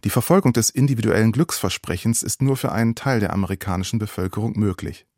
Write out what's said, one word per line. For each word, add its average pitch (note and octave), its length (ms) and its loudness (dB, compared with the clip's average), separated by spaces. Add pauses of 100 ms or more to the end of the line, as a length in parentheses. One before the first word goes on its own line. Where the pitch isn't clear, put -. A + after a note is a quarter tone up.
Die - 60 0
Verfolgung D#3+ 420 4
des A2+ 160 2
individuellen A2 640 2
Glücksversprechens A2 880 -2
ist - 200 -4
nur C3+ 160 2
für - 120 -2
einen A2+ 240 0
Teil B2+ 240 0
der G2+ 140 0
amerikanischen F#2+ 680 -2
Bevölkerung G#2 600 -4
möglich. - 480 -2 (120)